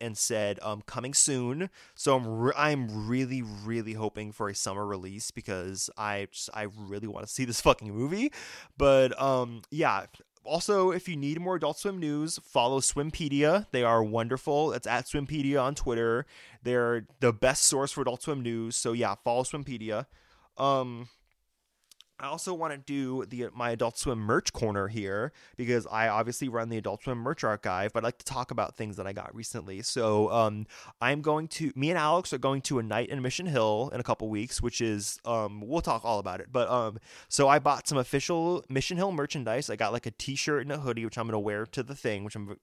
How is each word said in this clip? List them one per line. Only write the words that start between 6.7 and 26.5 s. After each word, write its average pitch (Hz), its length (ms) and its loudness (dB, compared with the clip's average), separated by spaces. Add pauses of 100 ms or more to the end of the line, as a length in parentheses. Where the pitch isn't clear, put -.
wanna 104 200 -8
see - 180 -2
this 117 160 -2
fucking 107 320 4
movie. 170 400 0 (420)
But, 135 460 6
um, 123 480 0
yeah. 135 380 0 (360)
Also, 185 480 2
if 175 160 -4
you 175 80 -4
need 143 240 -2
more 180 160 -2
Adult 156 240 -2
Swim 196 180 -4
news, 151 460 -2
follow 131 380 2
Swimpedia. 151 920 2
They 123 120 2
are 113 200 6
wonderful. 123 680 0
It's 120 140 -4
at 120 180 0
Swimpedia 143 560 0
on 131 120 2
Twitter. 117 520 0 (360)
They're 120 460 0 (140)
the 123 100 6
best 127 320 4
source 139 300 4
for 143 80 -4
Adult 123 220 -2
Swim 143 180 -2
news. 117 340 -4
So - 160 -2
yeah, 113 320 0
follow 123 200 2
Swimpedia. 123 640 -6 (500)
Um, 127 520 0 (1080)
I 139 100 -10
also 170 260 -6
wanna 160 240 -4
do 131 480 -2
the, 120 280 -6
my 120 180 -2
Adult 117 260 0
Swim 123 220 0
merch 110 340 2
corner 101 340 0
here 104 460 -2 (240)
because 120 280 2
I 110 220 2
obviously 113 400 0
run 117 220 -2